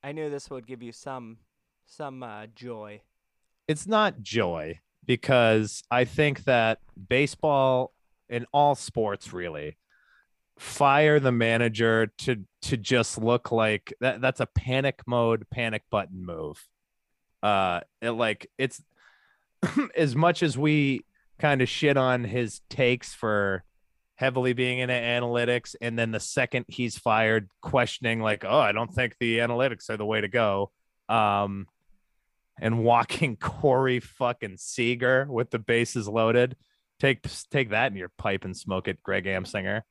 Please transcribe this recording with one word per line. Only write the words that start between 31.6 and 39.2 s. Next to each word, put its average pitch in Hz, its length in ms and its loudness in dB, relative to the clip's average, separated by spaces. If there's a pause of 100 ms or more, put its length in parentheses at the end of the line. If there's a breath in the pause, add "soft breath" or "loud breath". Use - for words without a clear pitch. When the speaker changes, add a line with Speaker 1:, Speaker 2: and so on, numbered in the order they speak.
Speaker 2:
and 113 240 0
walking 117 540 2
<laughs> - 20 -20
Corey 131 600 2
fucking 110 580 -6
Seager 127 720 0
with 117 220 -2
the 131 80 -2
bases 117 480 0
loaded. 117 500 2 (420)
Take, 135 220 2 (300)
take 131 180 -2
that 113 220 0
in 98 80 -10
your 90 180 -8
pipe 98 260 -2
and 95 140 -10
smoke 95 300 -4
it, 95 160 -6
Greg 95 220 -2